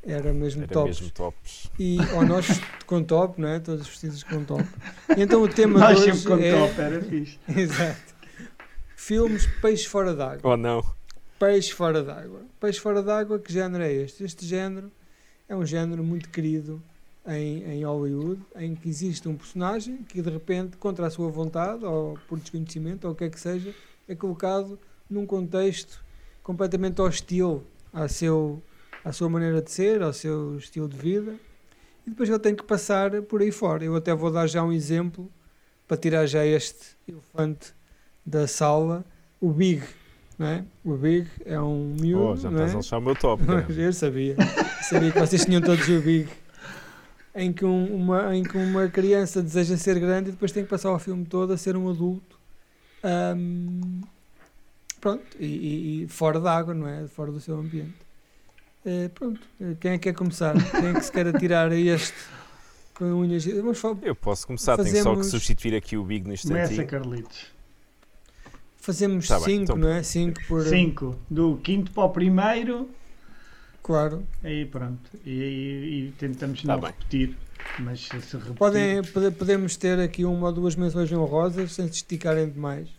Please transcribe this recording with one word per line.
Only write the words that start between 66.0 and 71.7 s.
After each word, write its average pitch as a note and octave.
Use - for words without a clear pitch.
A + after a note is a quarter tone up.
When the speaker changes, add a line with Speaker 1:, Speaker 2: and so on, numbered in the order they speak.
Speaker 2:
Big G#2
no G2
Speaker 3:
Começa, E3
Speaker 2:
instantinho. C3+
Speaker 3:
Carlitos. B2
Speaker 1:
Fazemos F#3+
Speaker 2:
Tá -
bem, -
Speaker 1:
cinco, G3+
Speaker 2:
então D#3+
Speaker 1:
não D#3+
é? E3
Cinco E3+
por E3
Speaker 3:
Cinco. D#3+
Do D#3+
quinto F#3+